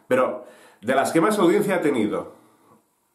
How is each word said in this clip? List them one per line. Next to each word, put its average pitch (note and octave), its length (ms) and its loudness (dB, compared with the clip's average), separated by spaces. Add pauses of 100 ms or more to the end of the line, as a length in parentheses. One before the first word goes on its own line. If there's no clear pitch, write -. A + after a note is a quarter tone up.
pero B2+ 380 -2 (360)
de A#2+ 140 -2
las C3 180 0
que E3 80 2
más G#3 180 0
audiencia F3+ 380 2
ha - 40 -2
tenido. A#2 580 -2 (760)